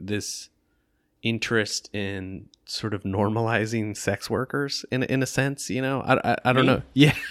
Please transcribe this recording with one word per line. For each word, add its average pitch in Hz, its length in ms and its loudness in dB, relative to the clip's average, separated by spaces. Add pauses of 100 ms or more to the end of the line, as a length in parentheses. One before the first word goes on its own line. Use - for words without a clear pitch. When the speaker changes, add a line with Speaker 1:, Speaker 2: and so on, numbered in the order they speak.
Speaker 1:
this - 440 -6 (720)
interest 113 720 0
in 98 540 -6 (160)
sort - 300 -6
of 98 100 -4
normalizing 107 920 0
sex - 320 -2
workers 143 640 -2
in, 127 140 0
in 131 180 0
a 127 40 -2
sense, 135 440 -2
you 123 100 -2
know? 131 220 -2
I, 131 300 2
I, - 40 2 (100)
I 127 60 4
don't 131 140 6
Speaker 2:
Me? - 80 6
Speaker 1:
know. - 140 0
<laughs> - 60 -12
Yeah. 143 200 8 (160)